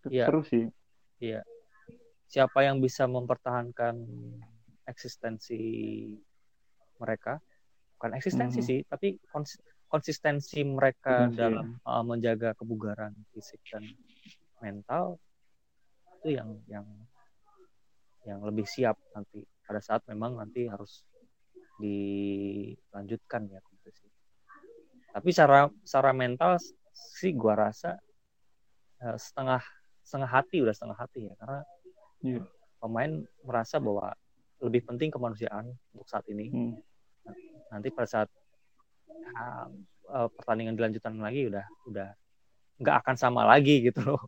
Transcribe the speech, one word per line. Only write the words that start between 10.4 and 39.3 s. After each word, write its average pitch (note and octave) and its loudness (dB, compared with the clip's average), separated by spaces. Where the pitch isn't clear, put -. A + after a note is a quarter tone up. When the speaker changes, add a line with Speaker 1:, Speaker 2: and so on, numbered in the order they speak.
Speaker 2:
mereka C3 4
Speaker 1:
Konsistensi, A#2 -4
Speaker 2:
dalam, A2+ 2
Speaker 1:
ya. B2 -6
Speaker 2:
eh, A#2 2
menjaga A#2 0
kebugaran G#2+ -6
fisik - -18
dan G#2+ -12
mental B2 -6
itu D3+ -2
yang, G#2+ -12
yang, G#2 -14
yang G2+ -10
lebih G#2+ -2
siap A#2+ 2
nanti G#2 -14
pada G#2 -8
saat A2 -2
memang A2+ -6
nanti A#2+ -6
harus G2+ -12
dilanjutkan G2+ -6
ya F#2+ -18
kompetisi. - -20
Tapi - 0
secara, C#3+ 10
secara C3+ 4
mental C3 2
s-, - -8
sih - -6
gua G#2+ 4
rasa, E3+ -6
eh, A#2 -6
setengah, C3 -2
setengah C3+ -6
hati, C3+ 4
udah G#2+ 4
setengah A2 -10
hati A#2+ -10
ya, G2 -16
karena C3+ -8
Speaker 1:
Iya. B2 -2
Speaker 2:
pemain A2+ -2
merasa A#2+ -2
bahwa G2+ -2
lebih A#2+ 2
penting C3 -2
kemanusiaan A2+ -6
untuk G#2 -20
saat G#2+ -6
ini. G#2 -8
Speaker 1:
Hmm. A#2+ -2
Speaker 2:
Nanti G#2+ -6
pada A#2+ -2
saat, G#2+ 0